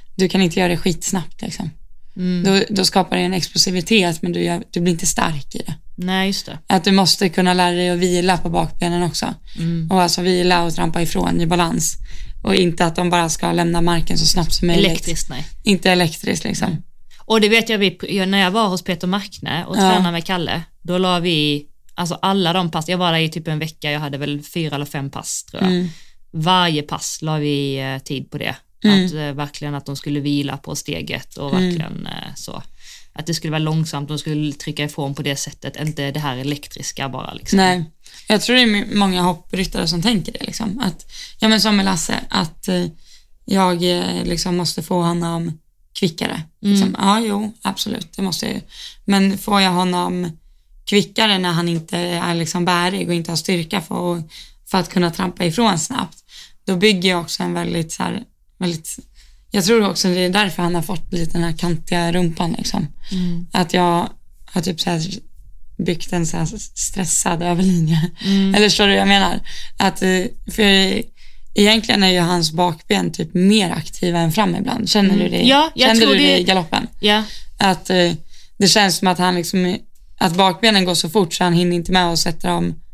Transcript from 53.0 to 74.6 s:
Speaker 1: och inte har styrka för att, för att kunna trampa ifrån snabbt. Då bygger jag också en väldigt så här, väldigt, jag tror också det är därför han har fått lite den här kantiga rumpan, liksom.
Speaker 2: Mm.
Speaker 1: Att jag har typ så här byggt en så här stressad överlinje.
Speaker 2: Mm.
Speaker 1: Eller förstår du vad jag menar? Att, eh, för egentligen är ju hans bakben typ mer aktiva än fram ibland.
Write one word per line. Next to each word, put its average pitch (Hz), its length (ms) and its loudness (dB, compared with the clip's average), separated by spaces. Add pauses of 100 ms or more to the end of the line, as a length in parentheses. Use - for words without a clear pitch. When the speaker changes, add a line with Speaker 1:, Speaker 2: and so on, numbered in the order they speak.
Speaker 1:
och 175 60 0
inte 170 160 -4
har 165 60 -4
styrka 175 440 -2
för 175 360 -4
att, 165 80 -8 (460)
för 190 80 2
att 175 120 0
kunna 175 200 2
trampa 180 340 -4
ifrån 175 340 2
snabbt. - 400 -6 (480)
Då 190 100 0
bygger 185 340 4
jag 175 100 2
också 160 220 -8
en 175 120 -2
väldigt 170 380 -4
så - 100 -8
här, 175 200 -4 (360)
väldigt, 170 380 -6 (540)
jag 196 140 2
tror 208 260 4
också 185 180 0
det 180 120 2
är 180 100 2
därför 196 320 2
han 175 120 0
har 170 80 0
fått - 300 -4
lite 165 200 0
den 170 100 2
här 165 100 0
kantiga 170 600 0
rumpan, 170 460 0
liksom. - 280 -2 (260)
Speaker 2:
Mm. 175 400 -2
Speaker 1:
Att 180 220 2
jag 175 340 2 (380)
har - 160 -2
typ 165 180 -4
så - 100 -2
här 170 100 0 (800)
byggt 170 340 -2
en 175 140 0
så 160 100 -4
här 165 100 -2 (280)
stressad 170 680 -2
överlinje. 170 680 2 (140)
Speaker 2:
Mm. 196 300 4
Speaker 1:
Eller 208 140 6
förstår 202 180 4
du 196 60 6
vad 196 80 4
jag 196 80 2
menar? 196 320 4 (380)
Att, 196 240 2
eh, 185 200 2 (280)
för 196 520 4 (520)
egentligen 208 480 4
är 190 80 4
ju 180 100 2
hans 170 320 0
bakben 170 600 0
typ 165 220 -8
mer 190 360 4
aktiva 170 480 -2
än 165 140 2
fram 185 240 2
ibland. - 340 -4